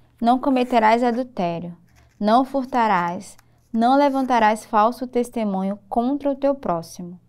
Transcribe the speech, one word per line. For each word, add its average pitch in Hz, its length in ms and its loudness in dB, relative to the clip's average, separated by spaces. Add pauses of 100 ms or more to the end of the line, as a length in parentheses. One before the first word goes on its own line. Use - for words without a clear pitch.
(220)
não 240 160 2
cometerás 247 640 2
adultério, 185 720 -4 (440)
não 226 260 2
furtarás, 202 880 -2 (380)
não 240 240 2
levantarás 254 680 2
falso 233 440 0
testemunho 208 720 -4 (100)
contra 277 400 -2
o 277 60 -2
teu 277 180 0
próximo. 180 760 -8